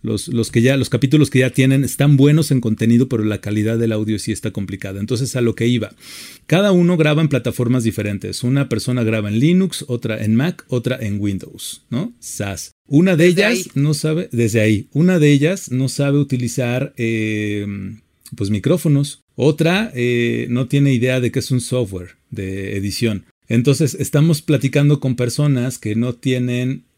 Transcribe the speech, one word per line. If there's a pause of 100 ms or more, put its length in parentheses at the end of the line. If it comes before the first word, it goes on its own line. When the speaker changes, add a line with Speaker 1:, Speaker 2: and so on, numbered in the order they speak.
Speaker 1:
los,
los
que
ya,
los
capítulos
que
ya
tienen
están
buenos
en
contenido,
pero
la
calidad
del
audio
sí
está
complicada.
Entonces,
a
lo
que
iba. (540)
Cada
uno
graba
en
plataformas
diferentes.
Una
persona
graba
en
Linux,
otra
en
Mac,
otra
en
Windows,
¿no?
sas. (200)
Una
de
Speaker 2:
Desde
Speaker 1:
ellas
Speaker 2:
ahí.
Speaker 1:
no
sabe,
desde
ahí,
una
de
ellas
no
sabe
utilizar,
eh, (680)
pues,
micrófonos. (160)
Otra,
eh,
no
tiene
idea
de
qué
es
un
software (140)
de
edición. (200)
Entonces,
estamos
platicando
con
personas
que
no
tienen (160)